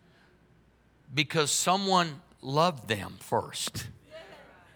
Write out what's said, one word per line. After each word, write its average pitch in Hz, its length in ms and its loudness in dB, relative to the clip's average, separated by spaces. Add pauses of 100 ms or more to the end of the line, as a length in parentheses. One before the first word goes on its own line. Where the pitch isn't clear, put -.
(1120)
because 147 380 0
someone 180 680 2 (200)
loved 143 480 2
them 92 320 -4
first. - 680 -4 (880)